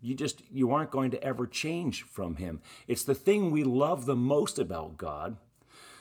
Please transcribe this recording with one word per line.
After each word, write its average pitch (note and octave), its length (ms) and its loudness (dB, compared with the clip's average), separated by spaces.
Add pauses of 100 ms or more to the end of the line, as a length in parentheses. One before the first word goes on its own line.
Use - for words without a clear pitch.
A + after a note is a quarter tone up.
you A#2+ 120 -4
just, C3+ 280 -4 (100)
you C3 220 2
aren't D3+ 180 0
going C3 200 0
to - 120 -4
ever B2 240 -2
change D#3+ 560 -4
from F2 320 -6
him. E2 260 -6 (260)
It's - 180 -2
the C3+ 100 2
thing G3 340 4
we D3+ 140 2
love C3+ 420 2
the C3+ 120 2
most C3 420 2
about D#2+ 380 -4
God, D#2+ 400 -6 (640)